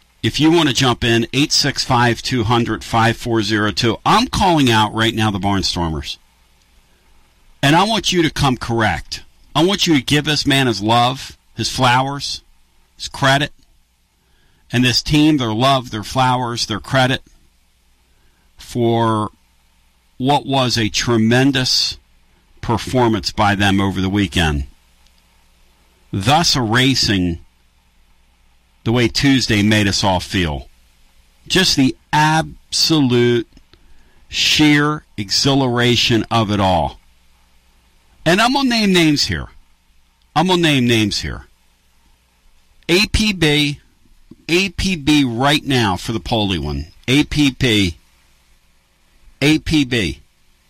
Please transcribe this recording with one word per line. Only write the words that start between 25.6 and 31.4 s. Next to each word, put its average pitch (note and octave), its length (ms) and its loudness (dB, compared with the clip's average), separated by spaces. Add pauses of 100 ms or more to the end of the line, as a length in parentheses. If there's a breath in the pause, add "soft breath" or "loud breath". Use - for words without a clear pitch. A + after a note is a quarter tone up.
thus C#3 440 0
erasing A2+ 840 0 (1400)
the A#2 80 -2
way A#2+ 160 2
Tuesday A#2 560 2
made G#2+ 240 2
us - 160 -2
all F#2+ 160 0
feel. D#2+ 500 -4 (800)